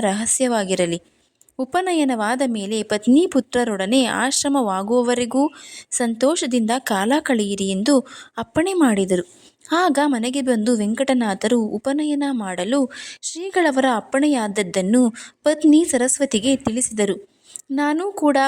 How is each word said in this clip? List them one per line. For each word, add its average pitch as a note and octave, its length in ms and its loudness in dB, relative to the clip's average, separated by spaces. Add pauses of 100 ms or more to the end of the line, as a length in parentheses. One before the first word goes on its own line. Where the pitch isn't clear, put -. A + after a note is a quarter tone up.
ರಹಸ್ಯವಾಗಿರಲಿ. G3 1000 0 (580)
ಉಪನಯನವಾದ C4 840 -2
ಮೇಲೆ G#3+ 360 -4
ಪತ್ನಿ A#3+ 440 2
ಪುತ್ರರೊಡನೆ A#3+ 800 0
ಆಶ್ರಮವಾಗುವವರೆಗೂ A#3+ 1500 0 (400)
ಸಂತೋಷದಿಂದ A#3+ 880 0
ಕಾಲ G#3+ 420 -2
ಕಳೆಯಿರಿ G3+ 480 -2
ಎಂದು A3 320 2 (380)
ಅಪ್ಪಣೆ E4 360 -2
ಮಾಡಿದರು. G3 640 0 (340)
ಆಗ E4 340 2
ಮನೆಗೆ B3+ 340 -2
ಬಂದು A#3+ 360 0
ವೆಂಕಟನಾಥರು A3+ 840 0
ಉಪನಯನ C#4+ 680 -2
ಮಾಡಲು A3 640 -2 (300)
ಶ್ರೀಗಳವರ E4 640 0 (120)
ಅಪ್ಪಣೆಯಾದದ್ದನ್ನು G#3+ 1120 0 (340)
ಪತ್ನಿ D#4 400 4
ಸರಸ್ವತಿಗೆ C4 720 0
ತಿಳಿಸಿದರು. A3 840 -2 (320)
"ನಾನೂ D4+ 420 -2
ಕೂಡ D4 240 2 (120)